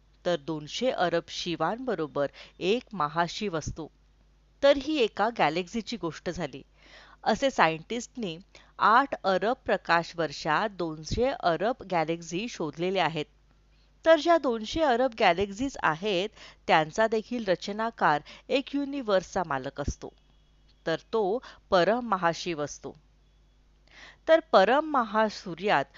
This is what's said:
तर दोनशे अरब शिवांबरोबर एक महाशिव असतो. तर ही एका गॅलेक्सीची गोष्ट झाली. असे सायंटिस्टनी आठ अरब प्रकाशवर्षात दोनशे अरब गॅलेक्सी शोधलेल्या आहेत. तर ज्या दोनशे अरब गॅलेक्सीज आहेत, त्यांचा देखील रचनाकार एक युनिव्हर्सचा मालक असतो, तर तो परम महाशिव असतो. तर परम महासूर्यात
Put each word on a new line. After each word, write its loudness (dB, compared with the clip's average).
तर 0
दोनशे -4
अरब 0
शिवांबरोबर -4
एक 0
महाशिव -4
असतो. -10
तर 6
ही -4
एका 2
गॅलेक्सीची -2
गोष्ट -6
झाली. -6
असे 0
सायंटिस्टनी -2
आठ 4
अरब 0
प्रकाशवर्षात 0
दोनशे -4
अरब 0
गॅलेक्सी -2
शोधलेल्या -2
आहेत. -2
तर 8
ज्या 4
दोनशे -2
अरब 2
गॅलेक्सीज 0
आहेत, 0
त्यांचा 2
देखील -4
रचनाकार 0
एक -2
युनिव्हर्सचा -2
मालक -6
असतो, -8
तर 0
तो -2
परम 4
महाशिव -2
असतो. -10
तर 6
परम 6
महासूर्यात 0